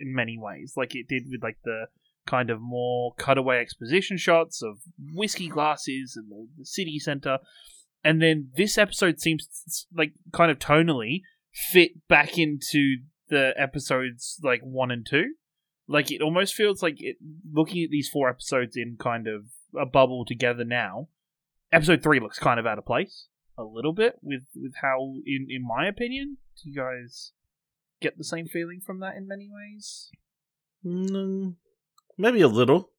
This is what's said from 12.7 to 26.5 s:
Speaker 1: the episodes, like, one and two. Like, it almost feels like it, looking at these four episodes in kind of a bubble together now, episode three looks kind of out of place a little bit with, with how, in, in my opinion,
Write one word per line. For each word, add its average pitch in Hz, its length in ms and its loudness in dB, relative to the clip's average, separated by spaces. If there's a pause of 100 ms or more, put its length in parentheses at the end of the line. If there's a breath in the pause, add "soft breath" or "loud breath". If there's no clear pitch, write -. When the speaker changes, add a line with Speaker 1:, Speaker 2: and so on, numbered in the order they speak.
Speaker 1:
the 135 280 2
episodes, 131 840 -4
like, 127 200 2
one 131 280 -2
and 120 180 -6
two. 214 260 0 (540)
Like, 147 220 2
it 143 100 -6
almost 175 340 2
feels 208 280 2
like 165 160 -2
it, - 180 -8 (360)
looking 160 320 0
at 151 60 -4
these 147 180 -2
four 135 200 2
episodes 123 480 -2
in 117 220 -8
kind 117 300 -4
of 107 160 -8 (360)
a 139 60 0
bubble 127 380 4
together 120 400 -2
now, 117 420 -4 (640)
episode 165 320 6
three 151 160 4
looks 110 220 -6
kind 120 180 2
of 113 80 -2
out 107 120 0
of 104 80 -12
place 139 420 -2 (280)
a 113 60 -10
little 113 300 -4
bit 220 280 2
with, 135 220 -6 (140)
with 135 160 -10 (100)
how, 135 320 0 (100)
in, 135 240 -4
in 131 160 -6
my 123 220 -2
opinion, 262 520 -6 (220)